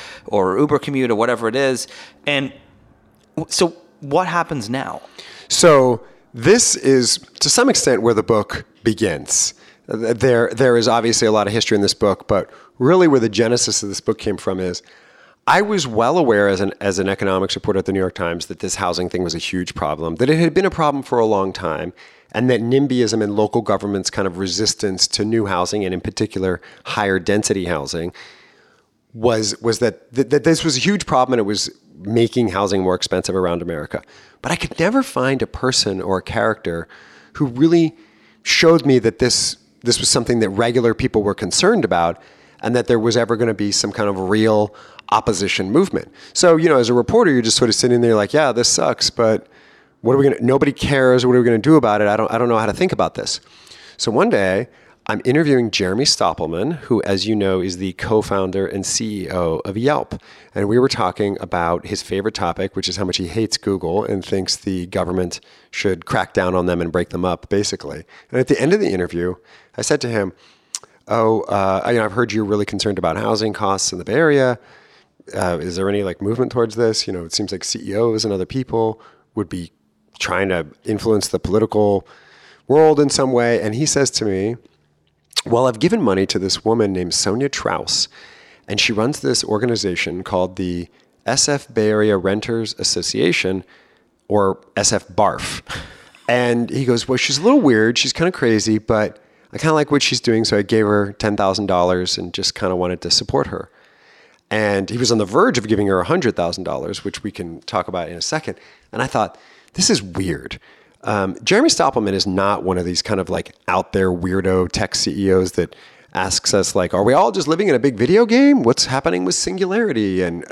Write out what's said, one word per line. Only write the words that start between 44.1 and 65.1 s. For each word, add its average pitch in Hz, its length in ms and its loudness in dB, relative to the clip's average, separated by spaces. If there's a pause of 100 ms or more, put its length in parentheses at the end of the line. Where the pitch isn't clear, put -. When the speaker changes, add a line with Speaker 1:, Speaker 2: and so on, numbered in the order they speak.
Speaker 2:
real 107 560 2 (360)
opposition 101 600 0
movement. - 420 0 (200)
So, 170 240 6
you 165 120 2
know, 147 100 4
as 117 100 2
a 123 60 2
reporter, 180 360 4
you're 127 120 2
just 110 140 0
sort 120 120 2
of 107 80 0
sitting 123 240 2
there 117 160 4
like, 101 180 0
"Yeah, 151 180 4
this 117 160 0
sucks, - 420 0
but 110 360 0 (540)
what 120 140 2
are - 20 4
we 139 80 4
gonna, 139 160 2
nobody 135 320 2
cares. 127 520 2
What 127 120 6
are - 20 6
we 120 60 4
gonna 117 140 4
do 147 180 6
about 107 240 4
it? 104 80 4
I 104 80 2
don't, 110 160 0
I 113 60 0
don't 120 100 2
know 117 100 4
how 110 80 0
to 104 60 0
think 185 180 0
about 95 240 -2
this." - 260 -6 (560)
So - 140 -4
one 170 200 2
day, 101 380 0 (380)
I'm 104 200 -4
interviewing 131 440 2
Jeremy 98 340 -2
Stoppelman, 90 720 -2
who, - 240 0
as 98 240 -2
you 110 100 0
know, 95 240 0
is 90 160 -4
the 92 160 -6
co-founder 98 720 -2
and 95 200 -6
C 104 380 -6
E 78 60 -10
O 85 360 -2
of 98 100 -6
Yelp. 135 380 -2 (400)
And 101 120 -2
we 110 120 2
were 131 100 4
talking 101 520 -2
about 87 440 -2
his 95 160 -6
favorite 98 340 -4
topic, 95 400 -4
which - 140 -6
is 87 80 -6
how 98 80 -4
much 90 140 -4
he 90 100 -6
hates 110 300 -4
Google 95 440 -2
and 98 220 -4
thinks 95 320 -4
the 92 300 -6
government 90 540 -4 (300)